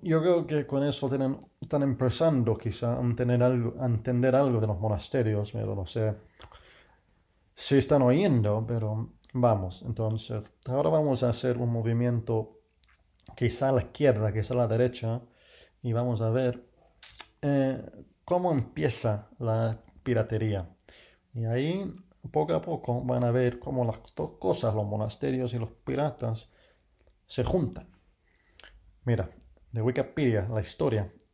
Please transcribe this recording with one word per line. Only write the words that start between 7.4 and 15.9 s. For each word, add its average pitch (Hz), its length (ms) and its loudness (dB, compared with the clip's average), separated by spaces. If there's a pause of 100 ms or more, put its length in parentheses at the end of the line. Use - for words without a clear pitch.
si - 220 2
están 139 240 4
oyendo, 123 640 4
pero 110 460 -4 (200)
vamos. 107 540 2
Entonces, 110 640 -4 (140)
ahora 139 240 0
vamos 151 340 2
a 120 60 2
hacer 120 280 0
un 120 140 0
movimiento 117 880 0 (760)
quizá 123 340 0
a - 20 4
la 127 100 4
izquierda, 110 520 2
quizá 107 200 -2
a 123 40 0
la 120 100 2
derecha, 117 540 0 (600)
y 120 120 -2